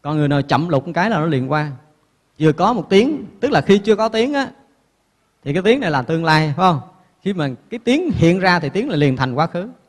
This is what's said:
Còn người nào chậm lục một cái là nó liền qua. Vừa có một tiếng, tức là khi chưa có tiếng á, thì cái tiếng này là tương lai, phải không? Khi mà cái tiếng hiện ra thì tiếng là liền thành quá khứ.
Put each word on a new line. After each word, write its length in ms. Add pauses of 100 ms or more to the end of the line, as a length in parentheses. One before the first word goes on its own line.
Còn 160
người 100
nào 140
chậm 280
lục 180
một 80
cái 140
là 100
nó 60
liền 260
qua. 200 (680)
Vừa 120
có 220
một 160
tiếng, 360 (140)
tức 120
là 100
khi 160
chưa 180
có 140
tiếng 240
á, 140 (960)
thì 100
cái 100
tiếng 160
này 120
là 100
tương 240
lai, 220
phải 80
không? 260 (400)
Khi 120
mà 160 (200)
cái 140
tiếng 300
hiện 260
ra 200
thì 100
tiếng 200
là 60
liền 220
thành 160
quá 140
khứ. 220 (200)